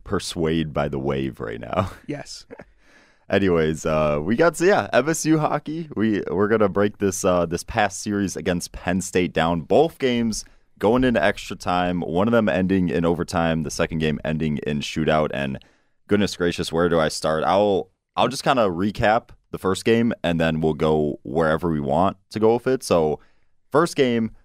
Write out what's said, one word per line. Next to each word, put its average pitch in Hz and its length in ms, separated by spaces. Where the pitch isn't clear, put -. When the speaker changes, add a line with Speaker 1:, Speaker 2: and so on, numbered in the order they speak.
Speaker 1:
persuaded 82 680
by 73 160
the 69 100
wave 67 420
right 57 200
now. 87 380
<laughs> - 80
Speaker 2:
Yes. - 400
Speaker 1:
Anyways, 82 560
uh, 78 380
we 101 140
got, - 200
so 160 80
yeah, 175 280
M 131 160
S 165 180
U 156 140
hockey. 151 560
We, 101 340
we're 98 160
gonna 107 220
break 101 300
this, 98 260
uh, 90 200
this 82 200
past 104 360
series 101 360
against 87 340
Penn 90 300
State 90 320
down. 82 300
Both 147 360
games 117 460
going 117 240
into 120 180
extra 101 360
time. 90 460
One 92 260
of 117 40
them 110 160
ending 92 400
in 85 160
overtime. 82 600
The 71 80
second 82 260
game 76 260
ending 76 340
in 73 200
shootout. 78 560
And 67 240
goodness 104 300
gracious, 87 360
where 85 160
do 82 120
I 78 80
start? 78 340
I'll, 95 480
I'll 107 140
just 135 160
kinda 135 180
recap 104 680
the 85 80
first 95 260
game, 117 280
and 85 180
then 80 200
we'll 78 140
go 76 500
wherever 80 440
we 78 120
want 78 360
to - 80
go 110 160
with 120 140
it. 131 160
So, 78 340
first 165 240
game, 117 340